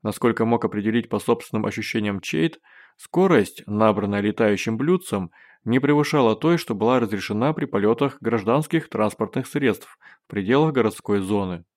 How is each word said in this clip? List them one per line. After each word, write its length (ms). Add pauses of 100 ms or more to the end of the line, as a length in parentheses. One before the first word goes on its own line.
Насколько 420
мог 200
определить 440
по 100
собственным 480
ощущениям 540
Чейд, 400 (360)
скорость, 720
набранная 540
летающим 580
блюдцем, 520 (340)
не 160
превышала 560
той, 220
что 160
была 260
разрешена 520
при 140
полётах 540
гражданских 680
транспортных 580
средств 520 (260)
в 60
пределах 420
городской 480
зоны. 440 (120)